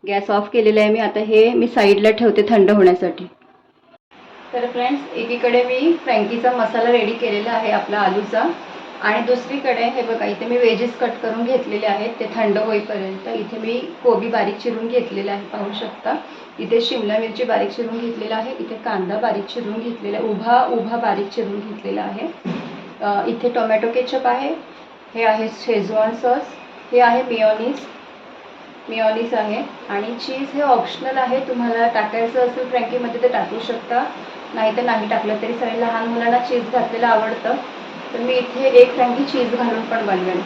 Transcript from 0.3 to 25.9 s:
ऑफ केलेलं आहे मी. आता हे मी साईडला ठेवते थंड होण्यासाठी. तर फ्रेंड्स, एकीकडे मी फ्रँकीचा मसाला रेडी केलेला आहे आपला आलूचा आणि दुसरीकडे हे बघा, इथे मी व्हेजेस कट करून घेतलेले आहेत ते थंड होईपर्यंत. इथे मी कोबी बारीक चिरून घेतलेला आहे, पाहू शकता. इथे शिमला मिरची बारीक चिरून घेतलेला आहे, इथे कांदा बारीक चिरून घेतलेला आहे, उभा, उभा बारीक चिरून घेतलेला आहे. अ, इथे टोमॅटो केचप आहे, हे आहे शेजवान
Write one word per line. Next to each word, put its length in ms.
ऑफ 220
केलेलं 280
आहे 100
मी. 80
आता 220
हे 320
मी 160
साईडला 420
ठेवते 380
थंड 220
होण्यासाठी. 540
तर 180
फ्रेंड्स, 440
एकीकडे 500
मी 320
फ्रँकीचा 560
मसाला 400
रेडी 200
केलेला 380
आहे 200
आपला 280
आलूचा 460
आणि 200
दुसरीकडे 640
हे 180
बघा, 240
इथे 200
मी 100
व्हेजेस 420
कट 120
करून 220
घेतलेले 420
आहेत 340
ते 140
थंड 240
होईपर्यंत. 680
इथे 300
मी 220
कोबी 240
बारीक 300
चिरून 300
घेतलेला 440
आहे, 140
पाहू 260
शकता. 420
इथे 220
शिमला 380
मिरची 260
बारीक 260
चिरून 280
घेतलेला 380
आहे, 240
इथे 140
कांदा 440
बारीक 280
चिरून 320
घेतलेला 380
आहे, 120
उभा, 380
उभा 300
बारीक 320
चिरून 320
घेतलेला 420
आहे. 260
अ, 260
इथे 220
टोमॅटो 400
केचप 380
आहे, 280
हे 100
आहे 240
शेजवान 680